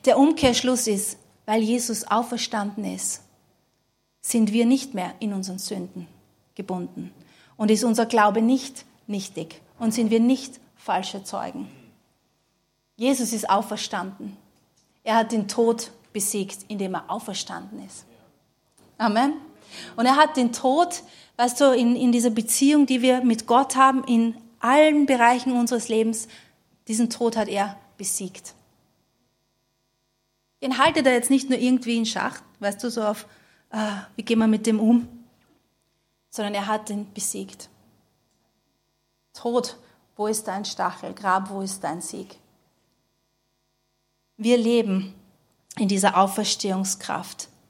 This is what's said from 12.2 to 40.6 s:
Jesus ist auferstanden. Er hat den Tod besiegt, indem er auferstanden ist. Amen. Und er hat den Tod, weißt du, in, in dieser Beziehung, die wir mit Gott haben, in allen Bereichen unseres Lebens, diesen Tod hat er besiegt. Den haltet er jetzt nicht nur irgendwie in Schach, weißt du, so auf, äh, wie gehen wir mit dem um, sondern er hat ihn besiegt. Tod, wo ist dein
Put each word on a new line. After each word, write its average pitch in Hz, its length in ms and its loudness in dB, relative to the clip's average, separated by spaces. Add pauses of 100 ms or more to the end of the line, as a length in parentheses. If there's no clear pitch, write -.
Jesus 240 360 0
ist 202 160 -6
auferstanden. 196 880 -4 (680)
Er 220 120 0
hat 226 160 2
den 214 160 -2
Tod 226 420 0 (240)
besiegt, 196 540 -6
indem 196 260 -6
er - 160 -10
auferstanden 196 720 -10
ist. - 220 -20 (960)
Amen. 233 340 2 (640)
Und 233 120 2
er 269 80 6
hat 302 220 4
den 240 140 2
Tod, 311 520 0 (320)
weißt 240 260 0
du, 285 40 8
in, 247 300 4
in 247 160 2
dieser 240 200 2
Beziehung, 269 560 4
die 254 160 0
wir 254 200 4
mit 233 220 2
Gott 262 300 2
haben, 269 300 4
in 226 300 2 (240)
allen 294 460 6
Bereichen 247 460 4
unseres 240 360 0
Lebens, 220 400 -2 (600)
diesen 226 240 0
Tod 226 260 -2
hat 214 100 -2
er 202 300 -4 (220)
besiegt. - 560 -10 (2000)
Den 254 160 -4
haltet 269 260 4
er 254 80 6
jetzt 240 160 0
nicht 269 180 2
nur 254 120 0
irgendwie 247 360 0
in 226 120 0
Schach, - 340 -6 (180)
weißt 202 240 -4
du, 240 60 -4
so 226 140 -4
auf, 208 240 -4 (420)
äh, 220 80 -8 (380)
wie 226 80 -10
gehen 226 160 2
wir 220 80 4
mit 220 180 2
dem 214 140 2
um, 233 280 4 (1200)
sondern 208 240 -6
er 202 100 -4
hat 214 240 -4
ihn 202 240 -8
besiegt. - 560 -10 (1700)
Tod, 240 420 -4 (380)
wo 208 100 -6
ist 214 220 -4
dein 196 180 -8